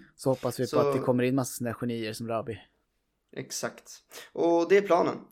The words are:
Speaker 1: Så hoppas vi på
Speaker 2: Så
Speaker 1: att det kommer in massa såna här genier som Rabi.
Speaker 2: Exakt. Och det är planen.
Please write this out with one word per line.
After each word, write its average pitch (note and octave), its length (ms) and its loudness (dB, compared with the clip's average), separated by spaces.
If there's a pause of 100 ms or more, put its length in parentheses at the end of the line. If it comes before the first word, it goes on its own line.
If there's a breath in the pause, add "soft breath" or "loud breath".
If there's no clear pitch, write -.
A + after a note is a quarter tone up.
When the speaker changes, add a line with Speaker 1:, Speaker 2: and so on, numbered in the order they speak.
(160)
Speaker 1:
Så - 140 0
hoppas B2+ 300 -2
vi B2+ 40 2
på A#2+ 40 -4
Speaker 2:
Så D3 100 0
Speaker 1:
att C#3+ 160 4
det C3+ 40 0
kommer B2 260 2
in B2+ 100 2
massa C3 180 0
såna A#2+ 180 -6
här A2 40 -4
genier A#2 380 -4
som A2+ 160 -10
Rabi. A2+ 300 -6 (800)
Speaker 2:
Exakt. - 540 -8 (420 loud breath)
Och E3+ 360 2
det F#3+ 80 6
är G3+ 60 6
planen. F3 320 2 (180)